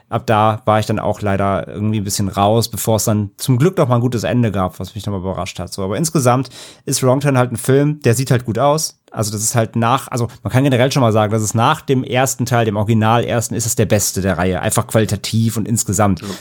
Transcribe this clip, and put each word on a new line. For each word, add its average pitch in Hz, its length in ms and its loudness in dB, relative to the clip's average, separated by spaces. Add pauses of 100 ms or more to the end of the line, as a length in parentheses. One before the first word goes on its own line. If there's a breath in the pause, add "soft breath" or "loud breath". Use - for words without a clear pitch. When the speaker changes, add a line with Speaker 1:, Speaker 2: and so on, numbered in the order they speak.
Speaker 1:
ab 113 180 -6
da 107 380 2
war 107 160 2
ich 110 60 -2
dann 107 140 -2
auch - 200 -4
leider 98 480 -2
irgendwie 107 320 -4
ein 95 60 -4
bisschen 104 240 -2
raus, 104 420 2
bevor 110 240 -2
es 104 80 0
dann 107 320 0
zum 127 220 0
Glück 170 200 2
noch 147 120 2
mal 123 60 2
ein 120 60 2
gutes 123 220 -2
Ende 110 300 0
gab, 92 260 -4
was 95 160 -12
mich 104 100 -10
nochmal 101 140 -4
überrascht 90 400 -6
hat. 92 140 -10
So, 98 100 -8
aber 98 140 -4
insgesamt 131 520 0 (360 loud breath)
ist 135 180 -4
Wrong 131 160 4
Turn 139 180 0
halt 123 140 2
ein 113 60 -4
Film, 147 420 2
der 117 140 2
sieht 127 180 -2
halt 123 140 0
gut 107 120 -4
aus. 143 440 0 (100)
Also 107 200 -4
das 107 120 -6
ist 110 120 -2
halt 113 220 -2
nach, 117 320 0
also 120 180 -4 (160 loud breath)
man - 80 -6
kann 131 140 2
generell 131 260 4
schon 147 80 0
mal 113 140 4
sagen, 107 180 2
dass 110 100 0
es 107 120 -4
nach 117 260 2
dem 131 240 0
ersten 127 420 -2
Teil, 117 200 2
dem 107 100 0
Original 110 480 2
ersten, 110 320 -2
ist 113 100 -2
es 110 100 -4
der 110 100 2
beste 101 340 0
der 92 180 0
Reihe. 90 220 0
Einfach 107 280 -2
qualitativ 110 680 0
und 107 140 -4
insgesamt. 101 520 0
Speaker 2:
Ja. 104 60 -10 (140 loud breath)